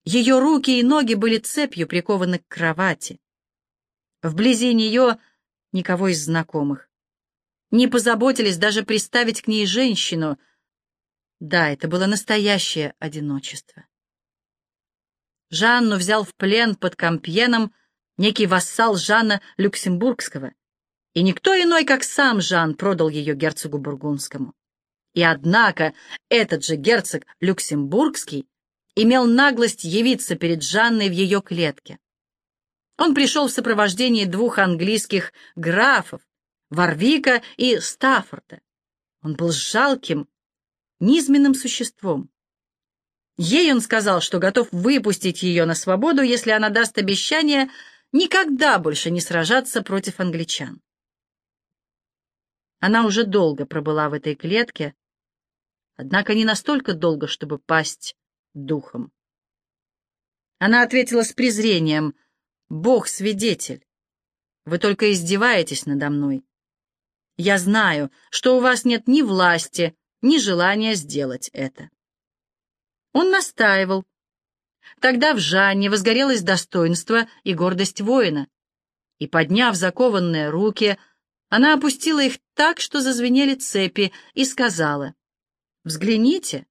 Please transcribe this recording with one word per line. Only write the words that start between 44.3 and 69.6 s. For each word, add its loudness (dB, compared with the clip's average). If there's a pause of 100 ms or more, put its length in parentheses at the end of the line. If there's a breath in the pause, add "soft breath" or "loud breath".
готов 0
выпустить 0
ее 2
на -2
свободу, 0
если 0
она 2
даст 0
обещание 0 (420 loud breath)
никогда 2
больше -4
не -2
сражаться 0
против -6
англичан. -6 (2000)
Она 2
уже 0
долго 0
пробыла -2
в -4
этой -6
клетке, -4 (1000)
однако -2
не 2
настолько -2
долго, -2
чтобы -8
пасть -4 (360)
духом. -8 (1500)
Она 4
ответила 2
с -4
презрением: 0 (520)
"Бог 0
свидетель, -4 (800)
вы -4
только 2
издеваетесь 0
надо -2
мной. -4 (920)
Я 2
знаю, 0 (200 soft breath)
что 2
у 4
вас 2
нет 0
ни 4
власти, 0 (260)